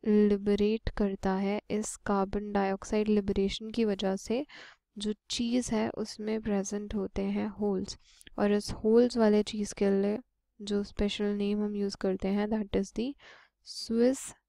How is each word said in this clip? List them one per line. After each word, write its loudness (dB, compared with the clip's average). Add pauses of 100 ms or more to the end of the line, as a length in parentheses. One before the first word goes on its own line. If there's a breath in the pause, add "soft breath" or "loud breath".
लिबरेट 4
करता -2
है, 0
इस -4
कार्बन -2
डाइऑक्साइड 0
लिबरेशन 0
की 0
वजह 0
से -4 (520 loud breath)
जो -4 (160)
चीज़ 0
है 0
उसमें -6
प्रेजेंट -2
होते -4
हैं -2
होल्स, -2 (400 loud breath)
और 2
इस 0
होल्स 4
वाले 6
चीज़ -4
के 2
लिए 0 (440)
जो -2
स्पेशल -2
नेम 0
हम -4
यूज़ -2
करते -2
हैं, 0
that -2
is 0
the -4 (540 loud breath)
Swiss 0 (140)